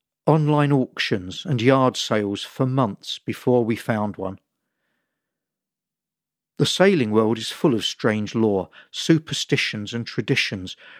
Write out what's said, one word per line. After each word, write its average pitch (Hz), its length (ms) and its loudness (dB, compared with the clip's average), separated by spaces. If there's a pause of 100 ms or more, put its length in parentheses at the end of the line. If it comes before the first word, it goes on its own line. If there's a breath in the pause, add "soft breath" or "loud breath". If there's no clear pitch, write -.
(260)
online 147 460 4
auctions 101 720 -2
and 123 160 0
yard 131 360 4
sales 101 460 -2
for - 220 -2
months 127 540 -2
before 123 460 0
we 113 100 0
found 104 400 -4
one. 98 240 -8 (2250)
The 147 80 2
sailing 165 460 2
world 110 260 2
is - 140 -8
full 139 240 2
of 101 100 -2
strange 107 480 -2
lore, 104 360 0 (200 loud breath)
superstitions - 1040 -2
and 117 140 -6
traditions, 104 680 -4 (240 loud breath)